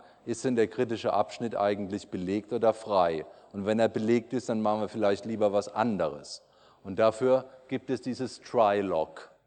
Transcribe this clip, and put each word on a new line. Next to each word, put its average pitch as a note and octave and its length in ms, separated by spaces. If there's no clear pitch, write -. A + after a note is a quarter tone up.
ist A#2 200
denn B2+ 120
der A2 120
kritische A2+ 440
Abschnitt G#2+ 440
eigentlich G2+ 520
belegt G2 440
oder A2 220
frei? E2+ 520
Und G2+ 120
wenn A2 140
er A2+ 100
belegt A2+ 440
ist, B2 160
dann A2 120
machen G#2+ 200
wir G#2 80
vielleicht G2+ 360
lieber G#2+ 280
was G2+ 160
anderes. F2 760
Und F#2+ 140
dafür B2+ 500
gibt C3 220
es B2 100
dieses B2 400
Try-Lock. G2+ 920